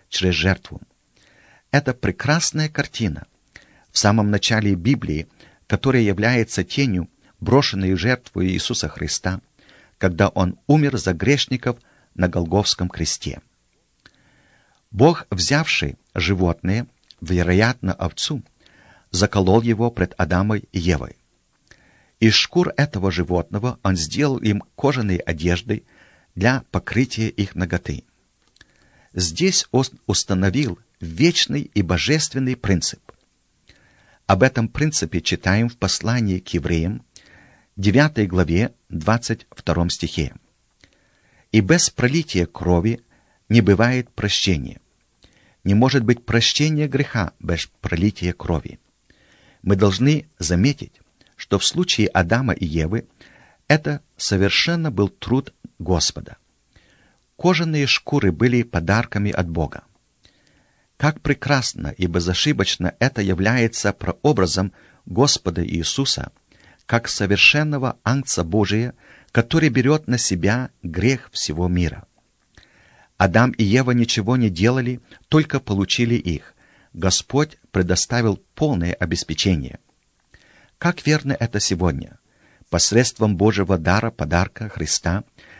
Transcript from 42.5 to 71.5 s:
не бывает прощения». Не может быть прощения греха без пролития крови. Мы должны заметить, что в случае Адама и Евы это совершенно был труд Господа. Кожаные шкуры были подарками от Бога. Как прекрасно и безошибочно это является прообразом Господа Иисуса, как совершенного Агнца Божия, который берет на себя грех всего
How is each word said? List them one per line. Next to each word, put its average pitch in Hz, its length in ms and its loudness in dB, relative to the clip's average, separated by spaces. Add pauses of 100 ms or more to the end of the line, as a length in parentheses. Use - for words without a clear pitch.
не 113 120 6
бывает 117 500 2
прощения». 90 720 -4 (840)
Не 101 100 2
может 123 300 4
быть 120 200 2
прощения 147 640 0
греха 131 500 -2
без 85 280 -4 (140)
пролития 90 520 -2
крови. - 480 -6 (800)
Мы 98 140 2
должны 107 520 2 (100)
заметить, 90 640 0 (360)
что - 220 -2
в - 60 -4
случае 135 440 0
Адама 104 440 2
и - 120 -6
Евы 80 420 -2 (600)
это 147 360 0 (140)
совершенно 147 760 0
был 101 180 2
труд - 440 -4 (260)
Господа. 82 580 -2 (1000)
Кожаные 160 500 0
шкуры 110 460 0
были 120 300 2
подарками 104 680 -2
от 87 180 -2
Бога. 80 360 -6 (1120)
Как 151 240 -2
прекрасно - 680 -2
и 90 180 -4
безошибочно 90 920 -2
это 123 240 0
является 101 680 0
прообразом 95 800 0 (340)
Господа 87 580 0
Иисуса, 82 680 -4 (540)
как 117 220 -2
совершенного 131 960 0
Агнца 131 420 -2
Божия, 104 500 0 (360)
который 156 380 2
берет 131 380 2
на 120 120 0
себя 101 520 -2 (120)
грех 95 500 -2
всего 85 360 -2